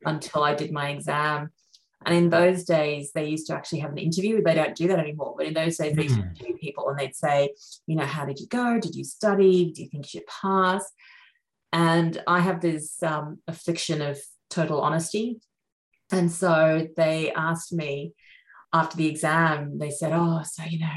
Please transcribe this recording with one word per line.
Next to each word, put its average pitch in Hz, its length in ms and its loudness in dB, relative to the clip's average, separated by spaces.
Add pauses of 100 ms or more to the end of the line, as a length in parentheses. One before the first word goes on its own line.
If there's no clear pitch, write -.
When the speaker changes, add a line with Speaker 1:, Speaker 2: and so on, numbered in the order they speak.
Speaker 1:
until 151 380 -2
I 143 120 2
did 151 160 -4
my 143 180 -4
exam. 147 640 -4 (520)
And 170 120 2
in 175 140 6
those 180 360 4
days, 147 480 0
they 151 160 -4
used 156 180 -4
to 156 80 -4
actually 143 240 -6
have 139 120 -6
an 143 80 -8
interview. 190 440 2
They 160 120 6
don't 151 200 0
do 165 140 0
that 185 100 4
anymore. 151 380 -4
But 151 100 -2
in 156 60 -4
those 160 240 0
days, 151 180 -2
they 156 80 2
used 139 120 2
to 107 60 2
Speaker 2:
Mm. 90 80 -4 (100)
Speaker 1:
interview - 180 -6
people - 320 -6
and 139 100 -2
they'd 135 160 -6
say, 143 380 2 (340)
you 160 80 0
know, 151 100 0
"How 143 200 -4
did 135 140 -8
you - 80 -14
go? 240 320 0
Did 170 160 -6
you 139 80 -8
study? 190 680 4
Do 135 120 -12
you 131 60 -16
think 143 160 -10
you - 140 -12
should - 80 -18
pass?" 190 560 0 (880)
And 165 560 4
I 175 120 4
have 175 220 2
this, 160 420 -4
um, 151 440 -4
affliction 160 540 -4
of 143 180 -4 (300)
total 151 320 -2
honesty. 208 580 -2 (720)
And 175 200 2
so 160 640 4
they 160 380 0
asked 165 400 -4
me 147 400 -4 (580)
after 160 260 2
the 156 100 2
exam, 151 720 0
they 147 100 -6
said, 156 240 -4
"Oh, 165 300 2
so, - 200 -12
you 165 160 -6
know, 160 180 -2